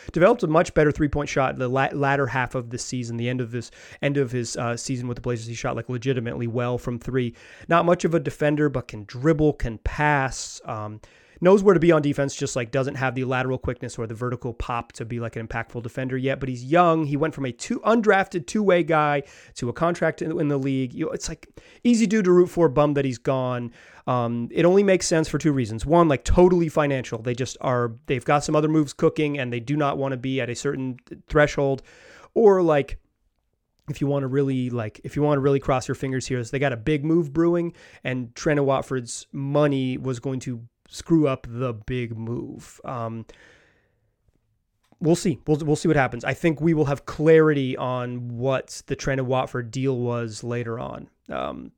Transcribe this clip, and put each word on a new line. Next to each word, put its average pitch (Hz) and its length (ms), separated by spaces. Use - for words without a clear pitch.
Developed 180 300
a 175 60
much 160 260
better 151 180
three-point 147 380
shot 135 300
the 127 80
la-, 135 260
latter 139 320
half 123 300
of 117 160
this 120 120
season, 117 340
the 117 120
end 127 120
of 113 100
this, 120 180
end 143 160
of 127 140
his, 123 260
uh, 120 180
season 123 320
with 120 100
the 120 40
Blazers. 120 240
He 117 80
shot, 127 220
like, 117 120
legitimately 123 600
well 120 320
from 123 180
three. 123 380
Not 170 180
much 180 200
of 165 100
a 165 40
defender, 147 500
but 127 180
can 107 180
dribble, 151 480
can 113 260
pass, 147 840
um, 107 340
knows 190 200
where 202 100
to 165 60
be 170 120
on 156 120
defense, 139 320
just, 139 200
like, 117 140
doesn't 131 240
have 127 220
the 131 100
lateral 131 320
quickness 127 400
or 117 80
the 113 80
vertical 120 400
pop 117 380
to - 120
be, 117 160
like, 113 160
an 113 120
impactful 117 340
defender 131 340
yet, 131 240
but 135 80
he's 123 160
young. 160 400
He 143 140
went 156 160
from 139 120
a 127 60
two, - 280
undrafted 196 640
two-way 190 380
guy 151 400
to 120 120
a 117 60
contract 165 480
in, 160 180
in 147 100
the 143 100
league. 131 340
You 156 140
know, - 60
it's, - 140
like, - 200
easy 233 220
dude 202 200
to 180 60
root 180 140
for, 170 240
bum 147 240
that 143 120
he's 127 120
gone. 123 540
Um, 120 460
it 170 140
only 190 180
makes 190 240
sense 160 200
for 147 120
two 156 120
reasons. 113 320
One, 170 240
like, 139 160
totally 175 460
financial. 131 540
They 123 100
just 120 260
are, 120 360
they've 127 180
got 147 200
some 156 120
other 151 140
moves 156 240
cooking 147 460
and 123 120
they 120 80
do 123 160
not 147 220
wanna 135 200
be 131 240
at 120 100
a 117 40
certain 131 420
threshold. 143 540
Or, 196 260
like, 147 380
if 143 100
you 143 60
wanna 139 220
really, 131 420
like, 113 340
if - 120
you 139 80
wanna 147 180
really 139 180
cross 131 280
your 131 80
fingers 131 320
here, 131 100
is 117 140
they 139 80
got 139 120
a 120 60
big 139 260
move 160 300
brewing, 170 400
and 127 320
Trendon 143 300
Watford's 135 640
money 139 680
was 123 220
going 131 220
to 117 260
screw 160 320
up 131 240
the 120 240
big 117 440
move. - 640
Um, 113 420
we'll 165 160
see. 156 320
We'll, 151 120
we'll 151 180
see - 100
what 151 80
happens. 123 300
I 135 80
think 156 260
we 165 140
will 151 100
have 139 220
clarity 151 720
on 123 500
what 127 600
the 135 100
Trendon 135 240
Watford 123 500
deal 131 260
was 120 460
later 117 360
on. 127 300
Um, 65 480